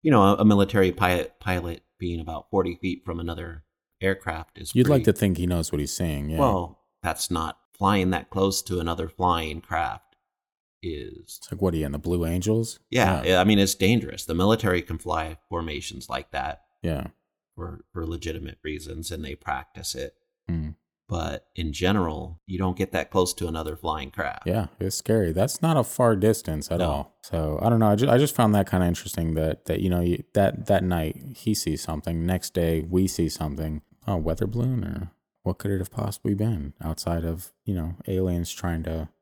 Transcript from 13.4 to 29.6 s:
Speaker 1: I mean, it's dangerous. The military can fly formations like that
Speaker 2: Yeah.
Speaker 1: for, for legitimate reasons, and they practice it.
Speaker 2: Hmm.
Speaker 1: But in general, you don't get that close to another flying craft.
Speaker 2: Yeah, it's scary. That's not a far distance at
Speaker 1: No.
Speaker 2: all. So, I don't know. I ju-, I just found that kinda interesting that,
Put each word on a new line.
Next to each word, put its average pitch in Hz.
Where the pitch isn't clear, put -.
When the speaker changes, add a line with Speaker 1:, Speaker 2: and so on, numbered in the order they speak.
Speaker 1:
I 92
mean, 104
it's 98
dangerous. 104
The 80
military 95
can 82
fly 80
formations 76
like 67
that 71
Speaker 2:
Yeah. 76
Speaker 1:
for, 82
for 82
legitimate 80
reasons, 76
and 78
they 71
practice -
it. 67
Speaker 2:
Hmm. 78
Speaker 1:
But 82
in 80
general, 90
you 92
don't 92
get 101
that 82
close 92
to 87
another 80
flying 78
craft. -
Speaker 2:
Yeah, 101
it's 95
scary. 104
That's 98
not 160
a 123
far 117
distance 95
at 85
Speaker 1:
No. 85
Speaker 2:
all. 71
So, 78
I 117
don't 113
know. 110
I 104
ju-, 131
I 123
just 143
found 110
that 98
kinda 90
interesting 85
that, 78